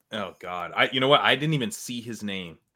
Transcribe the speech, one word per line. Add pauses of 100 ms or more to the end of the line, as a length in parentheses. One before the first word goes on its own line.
(120)
Oh,
God.
I,
you
know
what?
I
didn't
even
see
his
name. (180)